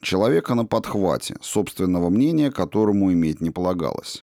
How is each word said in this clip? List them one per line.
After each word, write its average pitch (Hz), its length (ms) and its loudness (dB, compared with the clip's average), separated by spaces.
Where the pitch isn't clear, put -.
человека 113 540 0
на 117 100 0
подхвате, 101 760 -2
собственного 90 680 0
мнения 143 440 2
которому 98 600 2
иметь 80 280 0
не 82 100 -2
полагалось. 90 720 -4